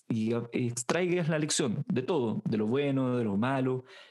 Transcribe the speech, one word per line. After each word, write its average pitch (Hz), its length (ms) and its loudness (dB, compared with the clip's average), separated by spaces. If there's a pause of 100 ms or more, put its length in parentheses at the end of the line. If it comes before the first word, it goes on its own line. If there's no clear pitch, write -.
y 113 240 0
extraigas 147 960 0
la 156 100 2
lección 156 480 0
de - 140 0
todo, 117 420 0
de 113 140 0
lo 107 100 0
bueno, 135 480 2
de 120 80 0
lo 101 140 0
malo, 131 480 0 (260)